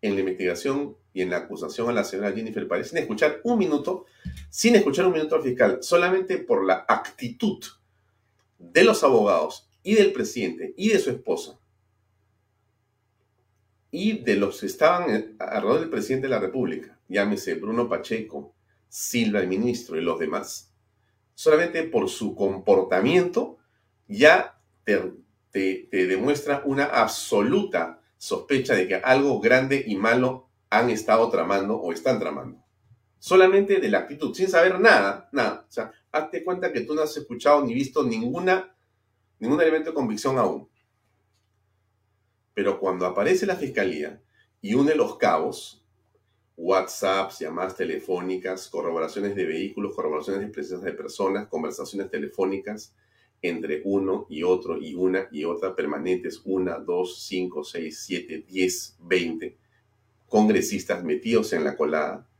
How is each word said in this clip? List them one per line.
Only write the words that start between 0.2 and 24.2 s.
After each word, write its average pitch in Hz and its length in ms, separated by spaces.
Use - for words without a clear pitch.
investigación 95 760
y 92 80
en 92 80
la 90 80
acusación 87 520
a 120 40
la 107 100
señora 101 280
Jennifer - 360
Paredes, 175 220
sin 175 100
escuchar 156 440
un 233 140
minuto, 175 480
sin 240 260
escuchar 143 300
un 180 80
minuto 156 220
al 139 80
fiscal, 123 380
solamente 185 560
por 98 280
la 92 220
actitud - 760
de 160 260
los 220 200
abogados 101 640
y 208 120
del 202 180
presidente 101 640
y 202 120
de 208 100
su - 100
esposa - 500
y 208 280
de 120 160
los 98 260
que 101 60
estaban 175 420
en, - 300
alrededor 117 420
del 165 80
presidente 131 380
de 131 40
la 113 80
República, - 600
llámese 101 460
Bruno 117 340
Pacheco, - 680
Silva, 107 520
el 92 80
ministro, 104 500
y 80 40
los 82 160
demás, - 560
solamente 165 500
por 104 260
su 101 260
comportamiento 101 1200
ya 143 540